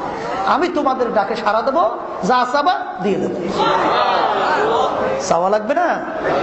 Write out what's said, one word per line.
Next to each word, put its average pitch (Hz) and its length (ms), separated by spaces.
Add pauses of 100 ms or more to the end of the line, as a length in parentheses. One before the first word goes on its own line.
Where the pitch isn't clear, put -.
(460)
আমি 285 220
তোমাদের 262 460
ডাকে 208 220
সাড়া 214 260
দেব, 269 280 (340)
যা 240 280
চাবা 294 280 (240)
দিয়ে 185 140
দেব।" - 180 (1900)
চাওয়া 170 220
লাগবে 214 240
না? 285 320 (360)